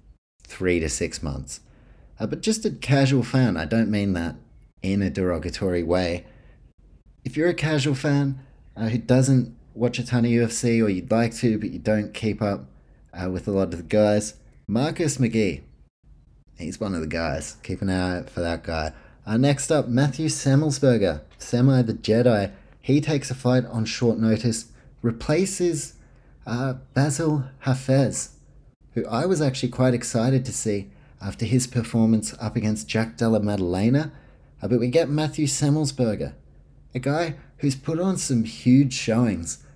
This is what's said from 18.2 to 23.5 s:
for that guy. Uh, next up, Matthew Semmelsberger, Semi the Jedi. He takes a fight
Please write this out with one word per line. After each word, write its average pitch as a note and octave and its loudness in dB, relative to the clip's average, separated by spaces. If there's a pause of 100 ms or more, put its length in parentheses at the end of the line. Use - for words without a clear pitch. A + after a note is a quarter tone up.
for - -8
that E2+ -4
guy. D#2+ -4 (340)
Uh, G#2+ -2
next C#3 2
up, D3+ 2
Matthew C#3 0
Semmelsberger, C3+ 2 (160)
Semi B2+ 4
the A2+ -2
Jedi. G#2+ 2 (280)
He C#3 2
takes D3 -2
a C3 -6
fight B2+ 2